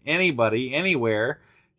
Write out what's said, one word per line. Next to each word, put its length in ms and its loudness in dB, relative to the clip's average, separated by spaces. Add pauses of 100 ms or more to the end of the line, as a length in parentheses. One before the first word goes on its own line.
anybody, 680 0
anywhere. 680 0 (380)